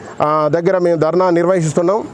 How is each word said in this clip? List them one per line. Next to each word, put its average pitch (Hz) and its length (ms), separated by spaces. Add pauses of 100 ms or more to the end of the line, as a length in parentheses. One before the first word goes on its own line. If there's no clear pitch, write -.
(220)
ఆ, 151 260
దగ్గర 175 300
మేము 170 220
ధర్నా 170 300
నిర్వహిస్తున్నాం. 175 760 (100)